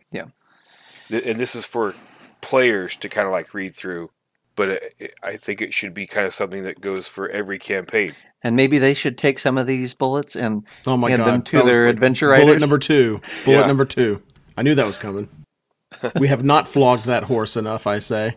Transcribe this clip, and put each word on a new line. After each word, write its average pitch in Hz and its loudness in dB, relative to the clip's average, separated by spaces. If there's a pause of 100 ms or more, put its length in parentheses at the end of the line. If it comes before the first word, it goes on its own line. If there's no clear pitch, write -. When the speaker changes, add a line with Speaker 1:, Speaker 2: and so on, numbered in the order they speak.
(120)
Speaker 1:
Yeah. - -12 (840)
Speaker 2:
Th-, 113 -4
and 113 -4
this 123 -4
is 117 -8
for 104 -4 (480)
players 113 0
to 104 -14
kinda, 101 -4
like, 90 -6
read 95 -10
through, 85 -12 (440)
but 98 -2
it, - -8
it, - -16
I 101 -10
think 104 -10
it 107 -8
should 98 -6
be 98 -10
kinda 101 -4
something 98 -8
that 92 -10
goes 95 -8
for 98 -10
every 98 -8
campaign. 98 -4 (280)
Speaker 1:
And 117 0
maybe 135 4
they 135 4
should 139 -4
take 135 0
some 135 -2
of 123 -2
these 127 -4
bullets 139 -4
and 107 -4 (240)
Speaker 3:
Oh 131 0
my 120 0
Speaker 1:
hand 120 2
Speaker 3:
God, 120 2
Speaker 1:
them 123 0
to - -10
Speaker 3:
that 123 6
was 123 6
Speaker 1:
their 120 6
Speaker 3:
the 120 6
Speaker 1:
adventure 127 2
Speaker 3:
bullet 135 8
Speaker 1:
writers. 151 6
Speaker 3:
number 147 2
two. 127 4 (240)
Bullet 139 6
Speaker 2:
Yeah. - 4
Speaker 3:
number 135 2
two. 113 0 (360)
I 110 -4
knew 143 4
that 131 2
was 98 -6
coming. 101 -8
Speaker 2:
<laughs> - -12
Speaker 3:
We 139 2
have 131 0
not 143 2
flogged 123 2
that 120 0
horse 113 -2
enough, 110 -4
I 104 -2
say. 110 -6